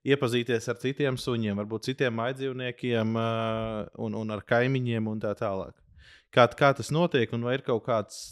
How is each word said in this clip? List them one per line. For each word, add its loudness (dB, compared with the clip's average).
iepazīties 0
ar -2
citiem -2
suņiem, -2
varbūt -4
citiem 0
aizdzīvniekiem, -2
ā, -2
un, -6
un -4
ar -4
kaimiņiem 2
un -4
tā -2
tālāk? -4
Kā, 8
kā 4
tas -6
notiek, 2
un -2
vai 0
ir -8
kaut 0
kāds -2